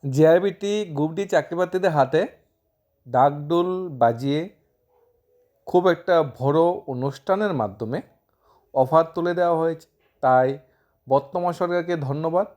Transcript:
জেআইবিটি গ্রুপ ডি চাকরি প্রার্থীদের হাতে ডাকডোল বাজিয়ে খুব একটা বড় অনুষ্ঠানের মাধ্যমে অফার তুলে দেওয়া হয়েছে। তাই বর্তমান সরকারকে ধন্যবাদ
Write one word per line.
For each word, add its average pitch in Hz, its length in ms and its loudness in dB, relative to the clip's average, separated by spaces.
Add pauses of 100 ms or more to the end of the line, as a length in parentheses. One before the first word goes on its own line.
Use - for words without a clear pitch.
(100)
জেআইবিটি 180 720 2
গ্রুপ 151 260 -4
ডি 180 140 -6
চাকরি 170 300 -2
প্রার্থীদের 180 360 -2
হাতে 151 360 2 (800)
ডাকডোল 151 800 0
বাজিয়ে 131 600 0 (1200)
খুব 180 220 2
একটা 170 340 2 (180)
বড় 143 200 2 (260)
অনুষ্ঠানের 143 680 -4
মাধ্যমে 113 500 -6 (720)
অফার 135 300 4 (100)
তুলে 175 200 -2
দেওয়া 170 240 0
হয়েছে। 165 300 -4 (320)
তাই 131 380 2 (500)
বর্তমান 170 440 0
সরকারকে 175 440 -2
ধন্যবাদ 160 500 -2 (100)